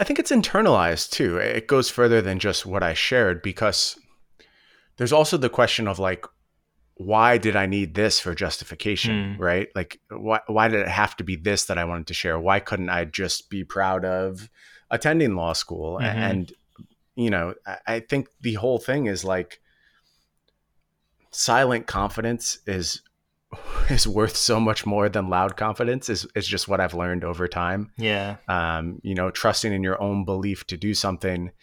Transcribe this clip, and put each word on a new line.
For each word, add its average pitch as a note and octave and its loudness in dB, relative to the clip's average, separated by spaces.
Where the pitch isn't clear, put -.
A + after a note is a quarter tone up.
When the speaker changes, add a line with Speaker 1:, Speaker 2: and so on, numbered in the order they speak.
Speaker 1:
I G3+ 0
think C#4+ -2
it's - 0
internalized E3 4
too. F2+ 0
It A2+ -2
goes C3 4
further A#2 6
than F#2+ 0
just G2 -2
what F#2+ -2
I E2+ 0
shared, G2 2
because - 0
there's B2 0
also D3+ 6
the C3 2
question A2+ 2
of, F#2+ -2
like, F#2 -2
why A2 6
did G#2 0
I G2 4
need F#2+ -2
this G2+ 2
for - -6
justification, G2+ -4
Speaker 2:
Hmm. - -8
Speaker 1:
right? F2+ 0
Like, - -8
why, G#2+ -2
why A2 4
did A2 2
it F#2 0
have G2 2
to F#2+ -6
be F2+ -4
this F#2+ 0
that F2 -2
I E2+ 0
wanted E2+ -6
to E2+ -8
share? E2 -2
Why F#2+ 4
couldn't F#2+ -4
I F2 0
just E2+ -6
be G2 -6
proud F#2+ -2
of F#2 -4
attending C#3 2
law E2 0
school? E2 -6
A-, - -2
Speaker 2:
Mm-hmm. A2 -2
Speaker 1:
and, F#2+ -2
you A#2 0
know, F2+ -2
I, F#2+ -10
I A2+ -4
think C#3 -4
the A#2 -2
whole A#2+ 0
thing C3+ -2
is, F#2+ -4
like, F#2 -4
silent B2 2
confidence A2 -4
is, F#2 -4
<laughs> - 0
is - 4
worth G#2+ 2
so A2+ 2
much A2 0
more G#2 2
than G2+ -2
loud F#2 2
confidence A#2 -2
is, G#2+ -4
is G#2 -4
just G2 -4
what G2 2
I've F2+ 0
learned F2+ -2
over F2 -4
time. F#2 -4
Speaker 2:
Yeah. G2+ -2
Speaker 1:
Um, E2+ -2
you G2 -4
know, F#2 0
trusting G#2+ 0
in G2 0
your F#2+ 0
own G2+ -2
belief F#2+ -4
to F#2 -8
do G2+ -2
something. F2+ -2